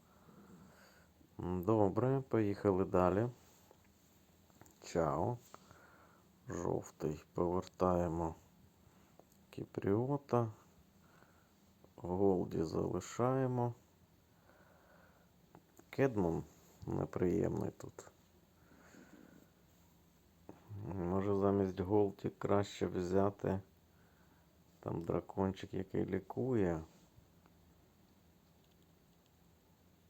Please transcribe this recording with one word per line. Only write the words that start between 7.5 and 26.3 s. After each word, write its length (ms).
Кіпріота. 1000
Голді 640
залишаємо. 1120
Кедман 520
неприємний 840
тут. 400
Може, 400
замість 460
Голді 580
краще 480
взяти 760
там 240
дракончик, 720
який 320
лікує. 720